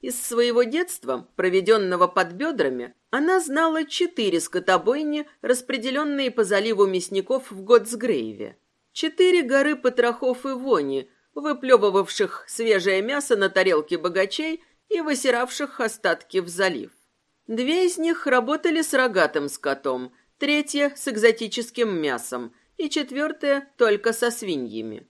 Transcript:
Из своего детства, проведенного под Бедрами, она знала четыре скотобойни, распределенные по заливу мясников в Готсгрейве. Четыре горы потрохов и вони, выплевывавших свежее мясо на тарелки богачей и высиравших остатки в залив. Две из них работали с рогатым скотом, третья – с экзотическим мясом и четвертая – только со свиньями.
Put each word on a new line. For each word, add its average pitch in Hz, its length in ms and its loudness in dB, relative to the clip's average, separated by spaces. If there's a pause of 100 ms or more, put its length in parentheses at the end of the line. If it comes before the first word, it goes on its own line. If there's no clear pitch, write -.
Из 247 180 -6
своего 240 420 2
детства, 240 720 -4
проведенного 185 680 2
под 180 260 0
Бедрами, 160 600 -2 (160)
она 330 300 2
знала 320 460 0
четыре 220 560 0
скотобойни, 240 840 0 (160)
распределенные 262 880 -2
по 233 140 0
заливу 202 420 4
мясников 196 640 -2
в 196 140 -14
Готсгрейве. 208 920 0 (340)
Четыре 349 520 2
горы 277 340 2
потрохов 247 680 0
и 269 40 -4
вони, 185 600 -2 (260)
выплевывавших 208 1120 2
свежее 196 520 0
мясо 254 360 -2
на 196 100 2
тарелки 180 480 2
богачей 190 680 -2 (280)
и 415 100 0
высиравших 254 800 -2
остатки 190 600 -2
в 175 100 -6
залив. 170 420 -2 (560)
Две 269 380 0
из 359 120 0
них 330 300 -2
работали 302 540 2
с - 120 -4
рогатым 185 540 2
скотом, 135 640 -4 (260)
третья – 285 600 0
с - 100 -8
экзотическим 226 920 0
мясом 123 560 -4 (220)
и 311 140 -4
четвертая – 285 880 -2
только 220 340 2
со 233 200 0
свиньями. 113 800 -6